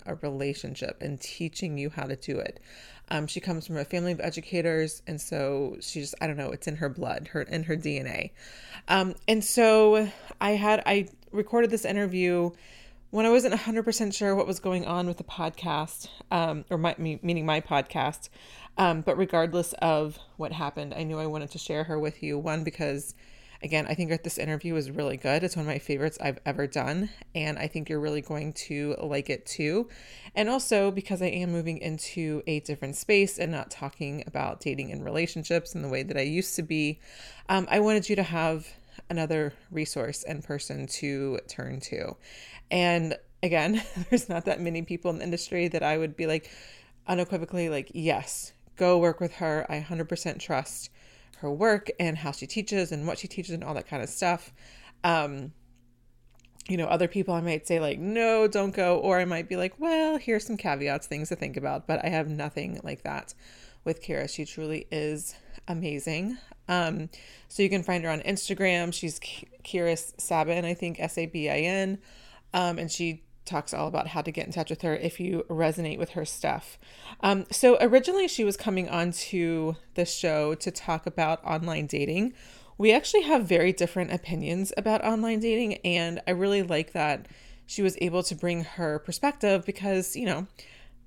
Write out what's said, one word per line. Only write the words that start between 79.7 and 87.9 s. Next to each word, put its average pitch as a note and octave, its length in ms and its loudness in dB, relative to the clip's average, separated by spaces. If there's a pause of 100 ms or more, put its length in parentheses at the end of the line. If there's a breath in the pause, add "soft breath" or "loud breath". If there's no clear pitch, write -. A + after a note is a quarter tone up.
the F3 120 2
show D#3 500 2
to E3+ 160 -4
talk - 340 -2
about E3 400 0
online D#3+ 400 -2
dating. E3+ 480 0 (440 loud breath)
We G#3+ 140 8
actually D#4 320 6
have D4 220 4
very F3 260 6
different F3+ 400 0
opinions F3 640 -2
about G#3+ 280 2
online A3+ 360 2
dating, A3+ 360 2 (100)
and E3+ 420 2
I F#3 40 4
really G3 320 4
like D#3+ 300 0
that D3+ 340 0 (380 loud breath)
she - 160 -4
was F#3+ 200 2